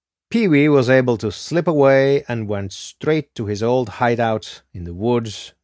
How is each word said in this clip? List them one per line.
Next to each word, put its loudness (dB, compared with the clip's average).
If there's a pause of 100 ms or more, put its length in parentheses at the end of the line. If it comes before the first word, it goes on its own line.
(320)
Pee-wee 4
was 4
able 4
to -4
slip -4
away 4
and -6
went -6
straight -6
to -8
his -6
old 0
hideout -2 (100)
in -12
the -10
woods -4